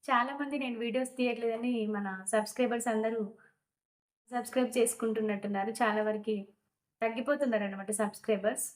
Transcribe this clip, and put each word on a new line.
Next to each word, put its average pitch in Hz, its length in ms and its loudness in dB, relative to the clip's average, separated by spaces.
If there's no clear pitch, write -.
చాలామంది 277 520 0
నేను 247 220 -4
వీడియోస్ 247 360 -2
తీయట్లేదని 233 580 0
మన 208 200 -2
సబ్స్క్రైబర్స్ 233 560 0
అందరూ 226 340 0
సబ్స్క్రైబ్ 247 440 0
చేసుకుంటున్నట్టున్నారు. 214 960 0
చాలా 214 220 4
వరకు 214 320 0
తగ్గిపోతున్నారన్నమాట 226 880 0
సబ్స్క్రైబర్స్. 208 640 0